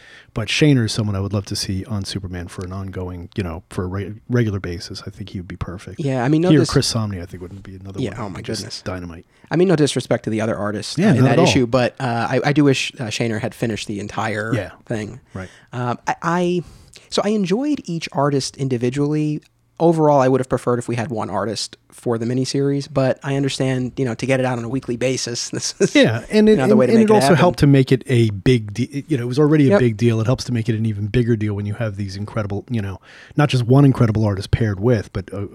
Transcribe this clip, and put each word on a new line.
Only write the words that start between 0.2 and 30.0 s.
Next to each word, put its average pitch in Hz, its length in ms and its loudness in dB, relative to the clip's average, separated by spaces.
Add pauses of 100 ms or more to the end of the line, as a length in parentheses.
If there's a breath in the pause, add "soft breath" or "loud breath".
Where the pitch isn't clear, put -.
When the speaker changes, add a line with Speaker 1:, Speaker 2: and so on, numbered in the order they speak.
Speaker 1:
But 110 160 -6
Shaner 139 340 4
is 107 80 -2
someone 104 240 -2
I 95 60 -2
would 98 100 -4
love 101 140 -2
to 98 100 -8
see 95 300 -6
on 101 180 -6
Superman 90 460 -10
for - 160 -12
an 90 80 -10
ongoing, 92 640 -10
you - 60 -2
know, 82 260 -8
for 92 160 -6
a - 20 -4
re-, 98 260 -8 (140)
regular 113 320 0
basis. 90 480 -10
I - 20 -14
think 95 200 -14
he 98 100 -10
would 87 80 -12
be 87 80 -12
perfect. 92 460 -10
Speaker 2:
Yeah, 131 240 -2
I - 20 0
mean, 156 140 2
no 175 80 2
Speaker 1:
He 156 80 8
or - 20 6
Speaker 2:
dis- 139 100 2
Speaker 1:
Chris - 240 0
Samnee, 104 280 -4
I 85 40 -10
think, 90 160 -16
would 95 220 -16
be 95 140 -16
another 98 240 -12
Speaker 2:
Yeah, 113 80 -4
Speaker 1:
one - 100 -12
Speaker 2:
oh 117 40 -8
Speaker 1:
who 101 80 -8
Speaker 2:
my 80 80 -12
Speaker 1:
would 110 60 -12
just 110 180 -6
Speaker 2:
goodness. - 180 -14
Speaker 1:
dynamite. 87 440 -12 (240 soft breath)
Speaker 2:
I - 60 -2
mean, 185 140 4
no 160 80 4
disrespect 131 480 0
to 113 40 -4
the 110 120 0
other 113 160 -2
artists, 104 400 -6
Speaker 1:
Yeah, 196 140 4
Speaker 2:
uh, - 20 6
in - 60 4
Speaker 1:
not 131 40 6
Speaker 2:
that 135 100 6
Speaker 1:
at 160 60 2
all. 175 60 6
Speaker 2:
issue, 127 220 4
but, 120 340 0
uh, 117 300 -2
I, 131 160 2
I 147 40 2
do 147 140 4
wish, - 340 2
uh, 131 60 -6
Shaner 110 340 -4
had - 160 -6
finished 113 320 -4
the 104 140 -8
entire 107 520 -4
Speaker 1:
Yeah, 92 180 -2 (140)
Speaker 2:
thing. 107 360 -8 (120)
Speaker 1:
right. 92 140 -10 (240 loud breath)
Speaker 2:
Um, 123 340 -4
I, 151 160 -2
I, 175 420 0 (460 soft breath)
so - 140 -2
I 202 60 -2
enjoyed 220 560 0
each 165 260 -6
artist 143 460 0
individually. 143 840 -2 (360)
Overall, 156 440 4
I 131 80 4
would 131 100 4
have 127 80 -4
preferred 123 320 0
if - 80 -8
we 120 80 -2
had 113 160 -4
one 107 180 -6
artist 101 460 -4 (160)
for 117 260 -4
the 113 80 -4
miniseries, 139 640 -2
but 135 340 0
I 139 120 -4
understand, 131 640 -2
you 135 80 -2
know, 117 100 -4
to - 100 -8
get 131 140 2
it 127 60 0
out 123 120 -2
on 117 60 -6
a 117 60 -8
weekly 127 260 -6
basis, 120 540 -4
<laughs> - 20 -20
this - 300 -6
is 196 120 2
Speaker 1:
Yeah, 120 380 4
and 214 160 6
it, 214 60 8
Speaker 2:
another 208 180 4
Speaker 1:
and, 214 80 6
Speaker 2:
way - 60 4
to - 80 2
Speaker 1:
and 226 80 8
Speaker 2:
make 214 80 4
Speaker 1:
it - 20 6
Speaker 2:
it - 20 6
Speaker 1:
also 208 140 6
Speaker 2:
happen. 147 120 6
Speaker 1:
helped 180 200 4
to 147 80 6
make 135 240 6
it 123 160 2
a 117 220 4
big 104 440 0
de-, 131 360 -6
you 147 80 0
know, 117 60 -4
it 123 40 -6
was 123 100 -6
already 151 300 4
a 127 40 4
Speaker 2:
Yep. 202 100 6
Speaker 1:
big 113 160 2
deal. 113 240 2